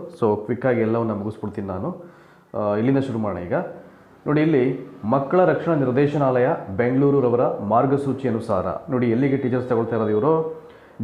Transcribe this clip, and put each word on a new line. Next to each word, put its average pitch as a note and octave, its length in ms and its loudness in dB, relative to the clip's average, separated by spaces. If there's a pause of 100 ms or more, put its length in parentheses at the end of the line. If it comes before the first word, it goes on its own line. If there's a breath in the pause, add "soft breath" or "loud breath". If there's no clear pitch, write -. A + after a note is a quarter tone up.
(200)
So G#2 160 2
ಕ್ವಿಕ್ಕಾಗಿ B2 440 -2
ಎಲ್ಲವನ್ನ A2+ 320 0
ಮುಗಿಸ್ಬಿಡ್ತೀನಿ G2+ 560 -8
ನಾನು. G#2+ 360 -8 (500 loud breath)
ಆ, G#2 220 0
ಇಲ್ಲಿಂದ C3 220 2
ಶುರು B2 200 -2
ಮಾಡೋಣ G2+ 200 -4
ಈಗ. F2 160 -6 (720 loud breath)
ನೋಡಿ, D3 160 2
ಇಲ್ಲಿ D3+ 480 0 (140)
ಮಕ್ಕಳ C3+ 400 2
ರಕ್ಷಣಾ E3 300 0
ನಿರ್ದೇಶನಾಲಯ C3+ 720 2 (280)
ಬೆಂಗಳೂರವರ B2+ 640 4 (180)
ಮಾರ್ಗಸೂಚಿ B2+ 680 2
ಅನುಸಾರ, G#2+ 380 0 (260)
ನೋಡಿ B2 180 2
ಎಲ್ಲಿಗೆ C3 260 2
ಟೀಚರ್ಸ್ B2 320 -2
ತಗೊಳ್ತಾ A2+ 280 0
ಇರೋದು A2 140 0
ಇವರು, D3+ 520 0 (420 loud breath)